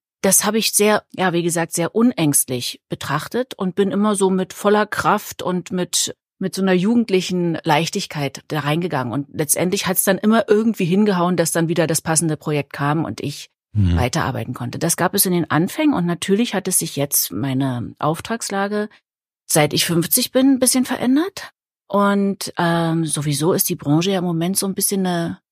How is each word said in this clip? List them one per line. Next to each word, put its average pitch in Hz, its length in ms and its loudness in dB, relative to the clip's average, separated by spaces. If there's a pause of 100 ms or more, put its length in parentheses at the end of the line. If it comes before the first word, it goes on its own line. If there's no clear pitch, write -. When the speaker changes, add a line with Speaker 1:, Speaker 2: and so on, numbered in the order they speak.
(220)
Speaker 1:
Das - 240 2
habe 214 120 0
ich 208 140 0
sehr, 208 320 2 (120)
ja, 185 160 0
wie 170 120 0
gesagt, 170 300 -2
sehr 170 220 -2
unängstlich 156 920 0
betrachtet - 640 -6
und 185 220 -4
bin 196 160 2
immer 208 240 2
so 190 160 2
mit 185 200 0
voller 208 360 2
Kraft - 560 -2
und 180 280 -4
mit, - 440 -2 (240)
mit 190 160 -4
so 190 80 -2
einer 190 100 4
jugendlichen 185 880 2
Leichtigkeit 156 840 -2
da 151 140 -4
reingegangen. 147 520 -2
Und 139 180 -4
letztendlich 175 540 -2
hat's 185 180 0
dann 190 140 2
immer 214 320 2
irgendwie 208 360 2
hingehauen, 180 520 2
dass 170 140 0
dann 165 160 0
wieder 165 180 2
das 156 160 -2
passende 160 340 0
Projekt 147 380 -4
kam 151 320 0
und - 160 -10
ich - 300 -10 (220)
Speaker 2:
Mhm. 92 220 4
Speaker 1:
weiterarbeiten 127 600 -2
konnte. 120 240 -8
Das 165 180 -2
gab 180 160 0
es 196 140 0
in 180 60 0
den 170 180 0
Anfängen 269 420 2
und 175 140 0
natürlich 196 480 0
hat 190 120 -2
es 185 120 0
sich - 160 -6
jetzt - 360 -2
meine 131 680 -2
Auftragslage, 202 880 -2 (560)
seit 151 260 2
ich - 140 0
fünfzig 170 460 0
bin, 269 220 4
ein 254 60 2
bisschen 254 260 2
verändert. 277 640 0 (360)
Und, 101 720 0
ähm, 165 480 2
sowieso 151 480 0
ist - 160 0
die 180 60 -2
Branche 160 360 0
ja 196 60 0
im 175 80 -2
Moment 175 320 -2
so - 80 -2
ein 196 80 -2
bisschen 190 320 -2
eine 175 340 -2 (120)